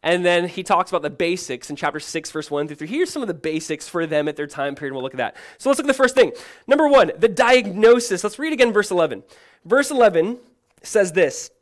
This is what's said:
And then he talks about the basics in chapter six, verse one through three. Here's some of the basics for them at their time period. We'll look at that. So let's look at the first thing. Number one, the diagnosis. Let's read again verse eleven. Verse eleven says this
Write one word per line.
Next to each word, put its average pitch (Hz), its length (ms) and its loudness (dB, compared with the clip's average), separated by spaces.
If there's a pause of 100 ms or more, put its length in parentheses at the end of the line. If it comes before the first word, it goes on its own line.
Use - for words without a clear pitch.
And 175 220 0
then 175 220 2
he 185 160 -10
talks 180 260 0
about 170 120 -2
the 147 80 -4
basics 170 600 -6
in 147 60 -8
chapter 147 240 -4
six, - 320 -10
verse 151 180 -10
one 147 180 -4
through 147 100 -14
three. 156 100 -12
Here's 294 240 -4
some 294 100 -8
of 233 60 -8
the 175 80 -6
basics 156 520 -8
for 165 200 -6
them 151 200 -2
at 151 80 -6
their 147 120 -8
time 143 260 -8
period. 139 200 -10
We'll 131 100 -8
look 135 100 -10
at 131 40 -12
that. 117 180 -6 (240)
So 269 100 -2
let's 277 80 2
look 277 80 -6
at 285 40 -4
the 277 40 2
first 254 220 2
thing. 208 160 4 (340)
Number 302 220 4
one, 254 300 6
the 190 100 2
diagnosis. 226 960 4
Let's 208 160 -6
read 311 120 -4
again 240 220 2
verse 202 160 0
eleven. 156 320 0 (420)
Verse 269 280 2
eleven 220 480 2 (420)
says 196 300 0
this 156 400 0 (100)